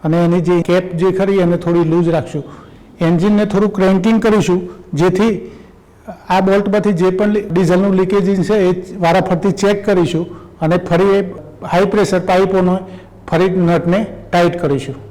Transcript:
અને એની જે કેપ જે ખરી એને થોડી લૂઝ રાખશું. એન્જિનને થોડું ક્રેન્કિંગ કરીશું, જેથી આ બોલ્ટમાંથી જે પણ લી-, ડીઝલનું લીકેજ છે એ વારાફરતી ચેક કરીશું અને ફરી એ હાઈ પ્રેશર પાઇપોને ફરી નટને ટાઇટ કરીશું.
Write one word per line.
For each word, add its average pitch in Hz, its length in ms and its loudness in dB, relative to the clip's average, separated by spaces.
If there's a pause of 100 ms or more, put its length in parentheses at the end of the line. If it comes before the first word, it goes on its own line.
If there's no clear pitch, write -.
અને 160 200 0
એની 175 180 2
જે 175 200 0
કેપ 180 340 -2
જે 185 160 0
ખરી 196 260 0
એને 175 200 2
થોડી 170 260 0
લૂઝ 165 260 0
રાખશું. 156 340 -4 (580)
એન્જિનને 190 440 2
થોડું 208 280 0
ક્રેન્કિંગ 190 480 2
કરીશું, 202 380 2 (340)
જેથી 185 580 0 (760)
આ 185 120 2
બોલ્ટમાંથી 202 520 2
જે 180 160 2
પણ 196 180 0
લી-, 208 140 0
ડીઝલનું 185 540 2
લીકેજ 190 480 0
છે 208 100 -2
એ 185 440 0
વારાફરતી 180 540 0
ચેક 202 340 0
કરીશું 175 400 0 (340)
અને 165 180 0
ફરી 170 260 0
એ 196 180 2 (440)
હાઈ 180 200 2
પ્રેશર 196 340 0
પાઇપોને 185 580 2 (500)
ફરી 180 220 2
નટને 175 580 0 (240)
ટાઇટ 175 300 2
કરીશું. 139 340 -4 (160)